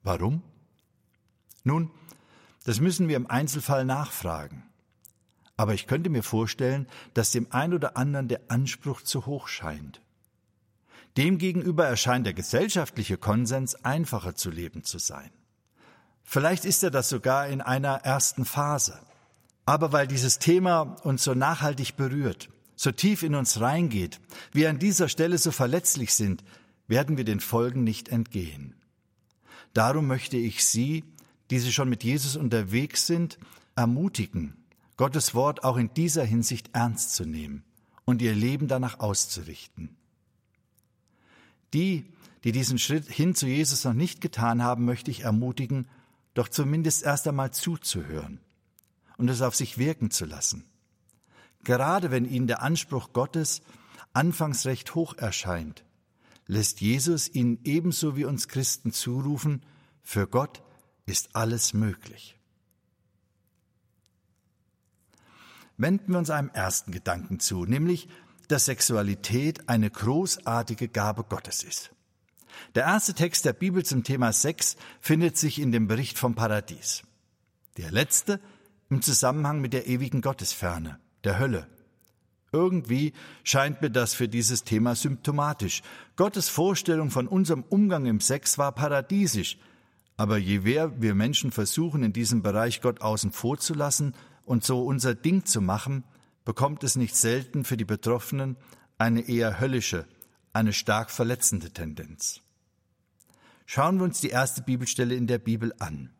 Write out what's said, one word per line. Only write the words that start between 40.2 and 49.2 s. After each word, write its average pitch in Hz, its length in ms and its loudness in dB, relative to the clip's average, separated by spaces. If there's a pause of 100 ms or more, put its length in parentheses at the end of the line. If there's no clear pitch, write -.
Die, 170 320 0 (380)
die 117 80 2
diesen 127 260 0
Schritt 147 320 0
hin 170 240 2
zu 139 140 0
Jesus 139 360 0
noch 123 100 0
nicht 156 280 -2
getan 117 400 0
haben, 120 240 0
möchte 120 240 -2
ich 120 120 -8
ermutigen, 123 680 0 (480)
doch 123 120 0
zumindest 151 560 0
erst 143 240 0
einmal 135 240 0
zuzuhören 78 880 -6 (800)
und 123 120 2